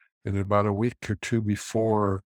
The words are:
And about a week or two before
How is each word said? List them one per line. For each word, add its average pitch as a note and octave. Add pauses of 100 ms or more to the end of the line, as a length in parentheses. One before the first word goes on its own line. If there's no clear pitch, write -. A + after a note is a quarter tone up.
(240)
And G2
about G2+
a G#2
week A2+
or G#2+
two -
before G#2